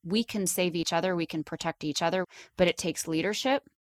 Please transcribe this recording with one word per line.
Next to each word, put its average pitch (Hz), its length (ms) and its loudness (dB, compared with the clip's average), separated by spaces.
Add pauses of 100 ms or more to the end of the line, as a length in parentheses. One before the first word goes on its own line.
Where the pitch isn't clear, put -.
we 208 220 2
can 202 200 -2
save 180 300 0
each 165 160 0
other, 180 240 2
we 170 100 0
can 156 180 -4
protect - 420 -6
each 151 160 -2
other, 175 240 2 (320)
but 180 100 6
it 165 100 2
takes - 300 -4
leadership. 208 560 0 (200)